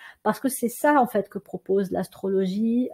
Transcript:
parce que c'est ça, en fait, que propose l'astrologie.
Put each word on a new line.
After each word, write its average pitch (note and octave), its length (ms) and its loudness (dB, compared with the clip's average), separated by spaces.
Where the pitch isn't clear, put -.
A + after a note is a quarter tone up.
parce - 160 0
que C4+ 80 -2
c'est A#3+ 220 -4
ça, D4 300 4
en A#3 60 4
fait, G3 220 -2
que - 100 -10
propose F#3+ 540 -4
l'astrologie. G3 1000 -2